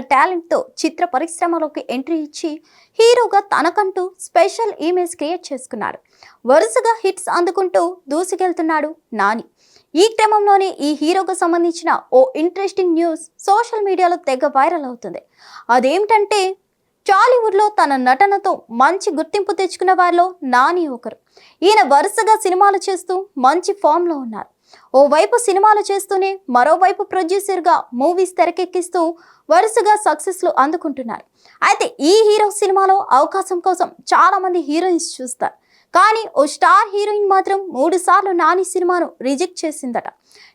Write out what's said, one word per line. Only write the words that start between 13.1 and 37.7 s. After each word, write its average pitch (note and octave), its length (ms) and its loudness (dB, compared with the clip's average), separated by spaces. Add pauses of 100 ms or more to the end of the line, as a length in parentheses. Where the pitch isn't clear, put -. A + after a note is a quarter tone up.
సోషల్ A4 400 0
మీడియాలో F4+ 400 0
తెగ C4 180 -2 (120)
వైరల్ D4+ 320 0
అవుతుంది. G#3+ 340 -14 (520)
అదేమిటంటే, G4+ 680 2 (640)
టాలీవుడ్లో G#4+ 580 4 (160)
తన D4 140 2 (140)
నటనతో G4 440 2 (300)
మంచి F4+ 360 2
గుర్తింపు F#4 420 -4
తెచ్చుకున్న F#4 400 0
వారిలో F4 260 2 (280)
నాని D#4+ 300 2 (120)
ఒకరు. A3+ 220 -14 (440)
ఈయన G#4 200 4 (120)
వరుసగా G4 420 2 (100)
సినిమాలు F#4+ 420 2
చేస్తూ F#4 280 -6 (300)
మంచి F4 260 2 (100)
ఫామ్‌లో E4 340 0 (100)
ఉన్నారు. A3 240 -12 (500)
ఓవైపు D4+ 380 4 (100)
సినిమాలు G#4 420 4
చేస్తూనే G4 400 -2 (260)
మరోవైపు F4 560 2
ప్రొడ్యూసర్‌గా F#4 640 -2 (260)
మూవీస్ F4+ 380 0
తెరకెక్కిస్తూ F4 600 -2 (480)
వరుసగా G#4 460 2 (100)
సక్సెస్లు F4 460 -2 (120)
అందుకుంటున్నారు. C#4+ 640 -6 (360)
అయితే G4+ 240 0 (260)
ఈ - 20 6 (140)
హీరో G#4 200 2 (140)
సినిమాలో G4 360 2 (200)
అవకాశం F4+ 500 -2
కోసం F4+ 220 -2 (240)
చాలా F#4 320 4
మంది F4+ 240 -2
హీరోయిన్స్ E4+ 480 -2
చూస్తారు, - 380 -8 (380)
కానీ G#4+ 300 4 (160)
ఓ C#4 40 4 (120)
స్టార్ F#4+ 400 4
హీరోయిన్ G#4 400 -2
మాత్రం F#4+ 240 0 (180)